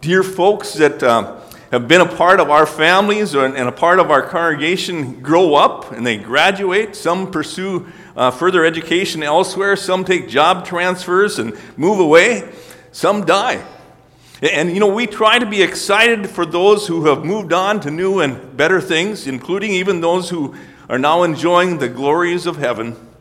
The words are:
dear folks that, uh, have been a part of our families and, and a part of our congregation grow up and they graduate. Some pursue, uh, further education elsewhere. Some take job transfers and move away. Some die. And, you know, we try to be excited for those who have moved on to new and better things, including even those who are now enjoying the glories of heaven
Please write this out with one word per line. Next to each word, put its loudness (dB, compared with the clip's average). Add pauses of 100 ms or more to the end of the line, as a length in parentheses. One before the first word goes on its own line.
dear 2
folks 0
that, 2
uh, 2 (360)
have -2
been 8
a 6
part 4
of 2
our 6
families 0
and, 0
and -2
a -4
part 2
of 4
our 4
congregation -4
grow 4
up 2
and -6
they 0
graduate. 0
Some -4
pursue, -6 (300)
uh, 2
further 2
education -2
elsewhere. 0
Some -4
take -2
job 2
transfers -2
and -6 (220)
move 0
away. 4 (460)
Some -2
die. 0 (800)
And, 0
you -2
know, 4
we 0
try 0
to 0
be 0
excited 0
for -4
those 2
who 0
have 0
moved -4
on 0
to -8
new -2
and -6
better 2
things, -4
including -6
even -2
those 0
who -6 (320)
are -4
now 2
enjoying 0
the -2
glories -2
of -6
heaven -6 (260)